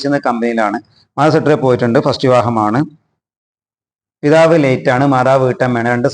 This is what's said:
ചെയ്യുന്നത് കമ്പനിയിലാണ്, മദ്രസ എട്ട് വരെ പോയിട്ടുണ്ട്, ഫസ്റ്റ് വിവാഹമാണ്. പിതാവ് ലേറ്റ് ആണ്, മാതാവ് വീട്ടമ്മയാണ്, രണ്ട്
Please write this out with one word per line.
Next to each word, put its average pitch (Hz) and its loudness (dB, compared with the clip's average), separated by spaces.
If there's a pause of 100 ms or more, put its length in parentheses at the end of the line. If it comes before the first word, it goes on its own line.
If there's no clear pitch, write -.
ചെയ്യുന്നത് 143 -2
കമ്പനിയിലാണ്, 113 -2 (380)
മദ്രസ 151 2
എട്ട് 143 0
വരെ 151 0
പോയിട്ടുണ്ട്, 123 0
ഫസ്റ്റ് 131 -2
വിവാഹമാണ്. 113 0 (1400)
പിതാവ് 160 4 (100)
ലേറ്റ് 131 -2
ആണ്, 143 0
മാതാവ് 131 2
വീട്ടമ്മയാണ്, 120 -2
രണ്ട് 123 -2